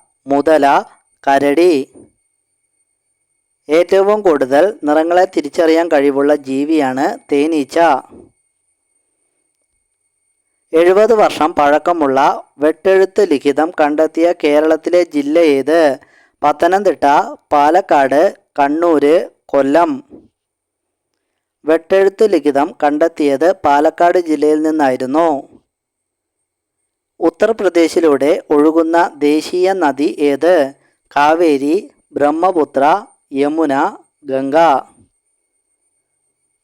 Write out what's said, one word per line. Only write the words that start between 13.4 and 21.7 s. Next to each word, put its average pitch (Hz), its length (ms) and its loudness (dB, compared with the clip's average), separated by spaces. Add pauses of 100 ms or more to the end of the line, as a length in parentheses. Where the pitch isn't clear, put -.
കണ്ടെത്തിയ 156 520 0 (100)
കേരളത്തിലെ 160 600 0 (120)
ജില്ല 147 220 -2 (200)
ഏത്? 151 240 0 (640)
പത്തനംതിട്ട, 170 640 0 (460)
പാലക്കാട്, 147 720 2 (380)
കണ്ണൂര്, 151 560 2 (360)
കൊല്ലം. 143 400 0 (1700)
വെട്ടെഴുത്ത് 190 680 0